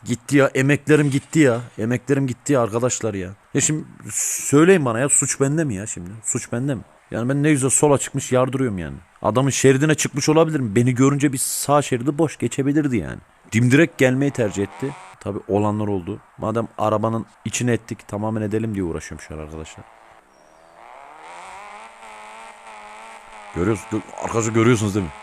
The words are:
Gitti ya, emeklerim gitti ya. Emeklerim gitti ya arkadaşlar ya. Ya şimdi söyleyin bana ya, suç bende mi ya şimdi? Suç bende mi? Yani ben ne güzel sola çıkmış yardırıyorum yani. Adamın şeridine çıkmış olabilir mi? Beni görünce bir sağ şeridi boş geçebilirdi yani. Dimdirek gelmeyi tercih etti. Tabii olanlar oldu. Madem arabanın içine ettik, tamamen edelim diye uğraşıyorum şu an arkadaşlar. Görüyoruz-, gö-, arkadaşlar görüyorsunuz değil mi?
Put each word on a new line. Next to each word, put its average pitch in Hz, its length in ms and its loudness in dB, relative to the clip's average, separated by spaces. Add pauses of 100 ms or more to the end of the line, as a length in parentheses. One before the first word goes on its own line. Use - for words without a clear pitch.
Gitti 123 320 -2
ya, 135 160 6
emeklerim 143 580 4
gitti 139 280 0
ya. 123 220 4 (160)
Emeklerim 123 500 -2
gitti - 260 -4
ya 127 80 4
arkadaşlar 117 520 -2
ya. 95 160 -6 (240)
Ya 143 80 0
şimdi 156 240 -2 (260)
söyleyin 160 760 2
bana 113 140 0
ya, 139 100 0
suç - 300 0
bende 143 240 0
mi 127 120 -4
ya 101 120 -8
şimdi? 87 220 -12 (140)
Suç - 280 -6
bende 135 240 -4
mi? 92 60 -10 (300)
Yani 117 180 -4
ben 143 140 0
ne 156 80 4
güzel 135 180 2
sola 143 280 4
çıkmış - 340 -4
yardırıyorum 127 460 0
yani. 71 200 -8 (240)
Adamın 127 280 2
şeridine 139 460 4
çıkmış - 340 -2
olabilir 156 300 4
mi? 107 160 -2
Beni 123 200 4
görünce 135 380 4
bir 135 40 -6
sağ - 440 0
şeridi 135 360 -2
boş 160 200 0
geçebilirdi 143 600 0
yani. 64 220 -6 (320)
Dimdirek 123 460 4
gelmeyi 135 340 2
tercih 101 320 -2
etti. 135 320 -8 (240)
Tabii 101 280 -8
olanlar 104 400 0
oldu. 98 320 -6 (180)
Madem 110 300 -4 (100)
arabanın 107 480 -2 (200)
içine 120 280 -2
ettik, - 340 -8
tamamen 107 340 -4
edelim 107 340 -4
diye 98 80 -2
uğraşıyorum 80 440 -8
şu 82 80 -14
an 76 40 -12
arkadaşlar. 78 460 -14 (3750)
Görüyoruz-, 92 360 -6
gö-, 95 320 -12
arkadaşlar 110 300 -4
görüyorsunuz 113 420 2
değil 98 100 -2
mi? 76 60 -10 (120)